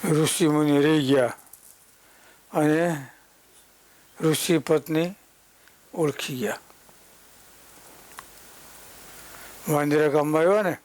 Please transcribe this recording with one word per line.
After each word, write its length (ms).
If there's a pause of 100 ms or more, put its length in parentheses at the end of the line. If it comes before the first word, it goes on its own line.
(100)
ઋષિ 380
મુનિ 340
રહી 240
ગયા 300 (1160)
અને 520 (1120)
ઋષિ 380
પત્ની 560 (800)
ઓળખી 440
ગયા. 200 (3000)
વાંદરા 400
ગામમાં 340
આવ્યા 200
ને 220